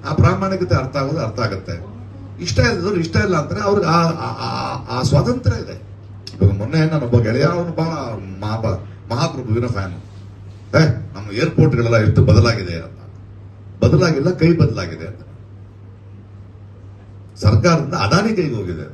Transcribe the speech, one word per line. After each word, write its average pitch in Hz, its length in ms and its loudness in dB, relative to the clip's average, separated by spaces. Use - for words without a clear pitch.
ಆ 151 40 0
ಪ್ರಾಮಾಣಿಕತೆ 185 600 2
ಅರ್ಥ 127 200 -2
ಆಗೋದು 139 240 -2
ಅರ್ಥ 113 200 -4
ಆಗತ್ತೆ. 90 460 -6
ಇಷ್ಟ 170 160 0
ಇಲ್ಲದವ್ರು 202 400 2
ಇಷ್ಟ 160 160 -2
ಇಲ್ಲ 196 220 2
ಅಂತಾರೆ, 180 240 -4
ಅವ್ರಿಗೆ 196 260 2
ಆ, 170 140 4
ಆ, 139 300 0
ಆ, 120 680 -6
ಆ 127 40 -4
ಸ್ವಾತಂತ್ರ್ಯ - 580 2
ಇದೆ. - 200 -12
ಇವಾಗ 101 160 4
ಮೊನ್ನೆ 135 220 -2
ನನ್ನೊಬ್ಬ 131 400 2
ಗೆಳೆಯ, 120 240 2
ಅವನು 170 280 0
ಬಹಳ 160 220 -2
ಮಹಾ-, 110 480 -4
ಮಹಾಪ್ರಭುವಿನ 123 580 -2
ಫ್ಯಾನ್. 98 260 -4
"ಏ, 156 120 6
ನಮ್ಮ 101 160 -12
ಏರ್‌ಪೋರ್ಟ್‌ಗಳೆಲ್ಲ 117 680 2
ಎಷ್ಟು 107 280 4
ಬದಲಾಗಿದೆ" 104 500 4
ಅಂತ. - 240 -12
ಬದಲಾಗಿಲ್ಲ, 160 480 4
ಕೈ 165 220 4
ಬದಲಾಗಿದೆ 90 540 0
ಅಂತ. - 120 -14
ಸರ್ಕಾರದಿಂದ 151 580 4
ಅದಾನಿ 175 420 2
ಕೈಗೆ 147 200 0
ಹೋಗಿದೆ. 85 380 -6